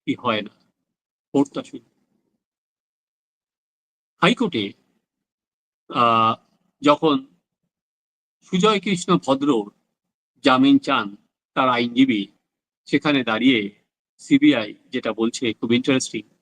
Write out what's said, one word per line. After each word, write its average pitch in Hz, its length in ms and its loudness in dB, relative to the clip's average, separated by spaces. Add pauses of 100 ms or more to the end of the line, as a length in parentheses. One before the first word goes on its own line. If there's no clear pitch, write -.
কি 139 60 -4 (100)
হয় 110 240 -4
না। - 60 -20 (800)
ফোর্থ 139 240 0
আসুন, 127 240 -14 (2500)
হাইকোর্টে, 175 420 0 (1300)
আহ, 113 440 2 (480)
যখন 147 340 2 (1300)
সুজয় 196 340 0
কৃষ্ণ 185 360 -4
ভদ্র 135 320 -2 (960)
জামিন 135 340 6
চান 131 280 -2 (500)
তার 135 120 0
আইনজীবী, 120 540 0 (680)
সেখানে 147 360 0
দাঁড়িয়ে 117 340 0 (640)
সিবিআই 135 480 2 (240)
যেটা 117 200 -6
বলছে 113 400 -4
খুব 113 200 -8
ইন্টারেস্টিং, 127 520 -2 (180)